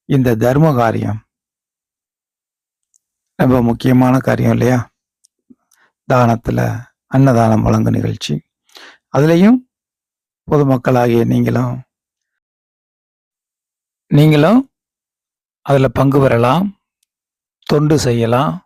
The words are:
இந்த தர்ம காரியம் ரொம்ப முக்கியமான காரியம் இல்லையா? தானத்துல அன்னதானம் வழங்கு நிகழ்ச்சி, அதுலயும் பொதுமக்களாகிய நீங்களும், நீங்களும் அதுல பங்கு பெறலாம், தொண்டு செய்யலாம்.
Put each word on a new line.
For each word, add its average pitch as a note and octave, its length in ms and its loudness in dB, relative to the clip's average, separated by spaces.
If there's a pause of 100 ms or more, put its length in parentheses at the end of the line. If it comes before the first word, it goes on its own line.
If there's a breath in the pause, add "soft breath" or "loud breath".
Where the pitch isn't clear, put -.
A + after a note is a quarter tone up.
இந்த B2 280 0
தர்ம C#3 380 0
காரியம் A2 460 -2 (2250)
ரொம்ப C3 240 0
முக்கியமான B2+ 560 0
காரியம் A#2 360 -2
இல்லையா? A#2+ 240 0 (1300)
தானத்துல A#2+ 520 -2 (480)
அன்னதானம் A2+ 560 2
வழங்கு A2 260 0
நிகழ்ச்சி, G#2+ 440 -6 (760 loud breath)
அதுலயும் E3+ 460 2 (920)
பொதுமக்களாகிய B2 760 0
நீங்களும், B2 520 -2 (2250)
நீங்களும் D#3 500 2 (1080)
அதுல C3+ 220 2
பங்கு C3+ 320 0
பெறலாம், C3 460 0 (1000)
தொண்டு D3+ 320 0
செய்யலாம். A#2+ 540 -2 (140)